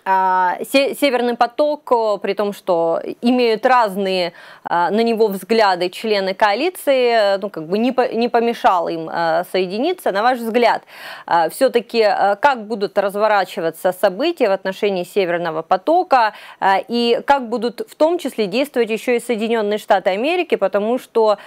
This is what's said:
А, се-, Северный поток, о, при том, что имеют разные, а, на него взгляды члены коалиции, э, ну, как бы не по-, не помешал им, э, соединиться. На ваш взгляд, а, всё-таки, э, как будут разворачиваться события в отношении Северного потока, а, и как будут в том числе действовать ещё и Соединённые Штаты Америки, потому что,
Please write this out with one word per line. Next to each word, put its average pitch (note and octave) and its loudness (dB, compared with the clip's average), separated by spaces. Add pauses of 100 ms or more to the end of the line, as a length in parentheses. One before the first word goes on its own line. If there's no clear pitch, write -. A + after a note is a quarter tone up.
А, F#3 2 (160)
се-, C4+ 2
Северный A#3+ 0
поток, - -2
о, A3 2
при G3 -4
том, G3+ -2
что E3 0 (220)
имеют A#3+ 2
разные, F#3+ 0 (300)
а, E3+ 0
на G#3+ 0
него A3+ 2
взгляды F#3+ 0
члены G3 -2
коалиции, A#3 2
э, G3 -2
ну, G3 -8
как D#3+ -10
бы F3+ -4
не A#3 0
по-, B3+ 0
не A3+ 0
помешал A3+ 0
им, E3 -6
э, E3 0
соединиться. G#3+ -2
На G3 0
ваш B3 2
взгляд, A3+ 0 (440)
а, E3 2
всё-таки, A#3+ 0
э, G3+ 2
как B3+ 0
будут G3+ -4
разворачиваться G3 0
события A3+ 0
в G3 2
отношении F#3+ -2
Северного E3+ -2
потока, B3+ 2 (260)
а, F#3+ 2
и A#3 0
как C#4 0
будут A3+ -6 (100)
в - -20
том E4 2
числе A3+ -4
действовать A#3 -2
ещё A#3 -2
и A#3+ 0
Соединённые G#3+ -2
Штаты G3 2
Америки, C#4+ -2
потому G#3 0
что, A3 0 (100)